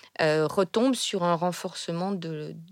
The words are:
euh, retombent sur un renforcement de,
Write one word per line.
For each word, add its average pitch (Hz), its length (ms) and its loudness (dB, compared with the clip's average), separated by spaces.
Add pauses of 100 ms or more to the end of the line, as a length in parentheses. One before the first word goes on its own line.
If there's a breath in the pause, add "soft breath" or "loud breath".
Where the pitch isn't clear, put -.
(220 loud breath)
euh, 156 240 4
retombent 220 500 2
sur 190 280 -2
un 175 100 4
renforcement 175 800 -2
de, 160 420 -6 (180)